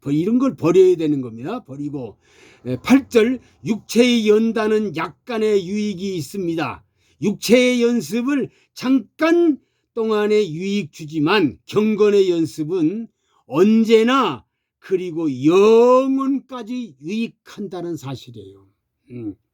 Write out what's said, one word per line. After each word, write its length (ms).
버-, 100
이런 260
걸 180
버려야 400
되는 260
겁니다. 420
버리고, 540
에, 120
팔 320
절, 300
육체의 640
연단은 680
약간의 720
유익이 500
있습니다. 680
육체의 640
연습을 680
잠깐 840
동안의 600
유익 400
주지만 720
경건의 640
연습은 800
언제나 1000
그리고 500
영원까지 1600
유익한다는 960
사실이에요. 680
음. 240